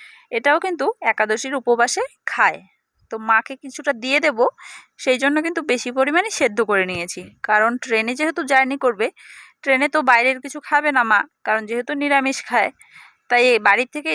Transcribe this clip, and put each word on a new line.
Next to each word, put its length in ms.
এটাও 280
কিন্তু 260
একাদশীর 540
উপবাসে 480
খায়, 340
তো 60
মাকে 380
কিছুটা 380
দিয়ে 260
দেব, 200
সেই 220
জন্য 220
কিন্তু 220
বেশি 280
পরিমাণে 400
সেদ্ধ 300
করে 240
নিয়েছি। 360
কারণ 360
ট্রেনে 380
যেহেতু 280
জার্নি 340
করবে, 300
ট্রেনে 300
তো 120
বাইরের 400
কিছু 200
খাবে 300
না 120
মা, 160
কারণ 220
যেহেতু 280
নিরামিষ 520
খায়, 240
তাই 200
এই 120
বাড়ির 320
থেকে 240